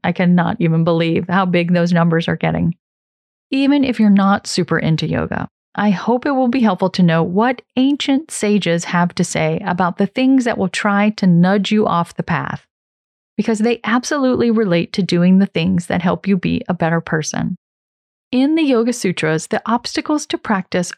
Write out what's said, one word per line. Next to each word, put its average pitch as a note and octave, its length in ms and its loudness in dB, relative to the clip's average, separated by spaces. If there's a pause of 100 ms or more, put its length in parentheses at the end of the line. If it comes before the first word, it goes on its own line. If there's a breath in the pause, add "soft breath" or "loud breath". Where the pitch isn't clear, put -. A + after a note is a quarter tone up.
I E3+ 80 0
cannot F3+ 480 2
even E3 240 2
believe E3 420 0
how F#3 200 0
big F3 260 0
those F3 220 2
numbers E3+ 340 2
are E3 80 -2
getting. E3+ 380 -2 (760)
Even C#4 340 2
if B3+ 140 -4
you're G#3+ 120 6
not G3 360 2
super E3 320 -2
into D#3 280 -2
yoga, A#1 420 -4 (260)
I G#3 140 0
hope A3+ 380 0
it D4 60 0
will C4 160 0
be B3+ 120 0
helpful F#3+ 300 0
to F#3 120 2
know E3 200 4
what A3 400 0 (140)
ancient C#4 540 0
sages F3+ 540 0
have F3 300 0
to F3 100 0
say D#3+ 400 -2
about F#3 320 -2
the G3+ 100 0
things C4 380 2
that A#3 140 -2
will F#3+ 100 -2
try G3+ 400 0
to G#3 180 -2
nudge F#3 460 4
you G#3+ 140 2
off E3+ 300 -2
the E3+ 60 -6
path, D3 440 -6 (680)
because G#3+ 240 -2
they A#3 240 0
absolutely B3 640 0
relate G3+ 420 0
to G3+ 100 -2
doing F3 360 4
the G3 80 2
things F3 400 -2
that F3+ 160 -2
help F3 240 -2
you G3 100 2
be E3+ 320 -2
a F#3 60 -2
better E3 260 -2
person. - 560 -6 (760)
In C#4 240 2
the E4 60 2
Yoga B3 300 2
Sutras, D#3+ 560 -2
the - 180 -4
obstacles D4 600 -4
to - 120 -6
practice F3+ 600 -4